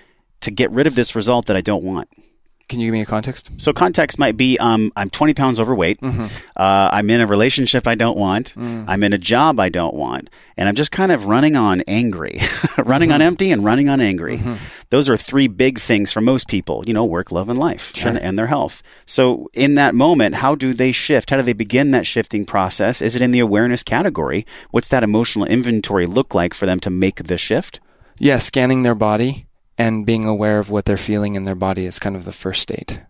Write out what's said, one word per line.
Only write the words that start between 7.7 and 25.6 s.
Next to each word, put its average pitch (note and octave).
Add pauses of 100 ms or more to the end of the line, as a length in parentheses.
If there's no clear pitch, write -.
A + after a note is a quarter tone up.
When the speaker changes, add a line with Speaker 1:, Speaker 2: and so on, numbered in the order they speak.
Speaker 1:
I A#2
don't A#2
want. G2+
Speaker 2:
Mm. A#2
Speaker 1:
I'm G2
in G2+
a G2+
job A#2+
I F#2+
don't E2+
want. C2 (260)
And F#2+
I'm G#2
just D3
kind F#3+
of A#2
running C3+
on G2+
angry, F#2+ (200)
<laughs> -
running D3
on D3
Speaker 2:
Mm-hmm. D#3
Speaker 1:
empty F3+
and G#2
running C3
on C#3
angry. E2+
Speaker 2:
Mm-hmm. A#2+ (340)
Speaker 1:
Those C3+
are A2+
three C3+
big B2+
things G#2
for A2
most B2
people, E2+
you A#2
know, G#2+
work, F2
love, F#2+
and B2
life -
Speaker 2:
Sure. -
Speaker 1:
and, A#2+
and -
their A#2
health. - (240)
So B2+
in C#3
that C#3+
moment, C3
how C#3
do C3
they B2+
shift? -
How C#3
do C3+
they A#2+
begin A#2
that A#2
shifting G#2+
process? G2+
Is A#2
it A#2+
in B2
the B2
awareness A#2+
category? G#2 (240)
What's A#2
that B2+
emotional G#2+
inventory G#2+